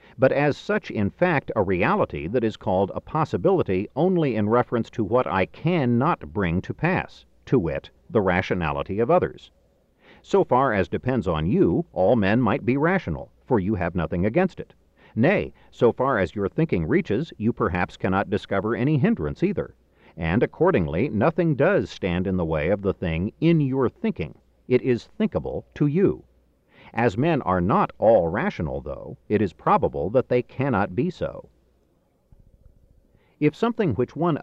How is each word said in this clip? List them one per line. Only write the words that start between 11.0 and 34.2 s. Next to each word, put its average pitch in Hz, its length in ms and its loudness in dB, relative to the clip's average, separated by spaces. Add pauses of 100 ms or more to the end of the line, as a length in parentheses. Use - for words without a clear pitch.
on 80 200 0
you, 151 440 2
all 98 240 2
men 104 240 2
might 107 280 0
be 127 100 0
rational, 139 540 -2 (160)
for 123 120 2
you 95 140 -2
have 85 220 -2
nothing 87 320 -2
against 170 320 -2
it. - 160 -16 (420)
Nay, 120 360 0 (180)
so 117 220 4
far 131 240 0
as 92 180 -2
your 98 140 -2
thinking 110 360 0
reaches, 110 520 0
you 110 160 0
perhaps 92 420 -2
cannot 95 340 -2
discover 101 460 -2
any 139 220 0
hindrance 120 460 -2
either. 190 300 -4 (440)
And 85 260 0
accordingly, 120 640 0
nothing 151 480 0
does 139 340 2
stand 90 380 -2
in 95 80 0
the 92 80 0
way 78 260 -2
of 104 120 0
the 95 120 0
thing 82 460 -4
in 165 220 4
your 131 260 0
thinking. 90 480 -6 (320)
It 123 140 2
is 120 240 -2 (120)
thinkable 80 480 -4 (100)
to 147 120 0
you. 156 380 0 (680)
As 110 240 0
men 151 260 2
are 90 180 2
not 143 360 2
all 95 300 4
rational, 82 540 -4
though, 65 340 -12 (140)
it 104 120 2
is 107 120 0
probable 90 560 0
that 120 180 2
they 127 140 2
cannot 101 560 -2
be 92 120 0
so. - 380 -8 (1900)
If 147 160 2
something 220 380 0
which 123 240 -2
one 160 260 0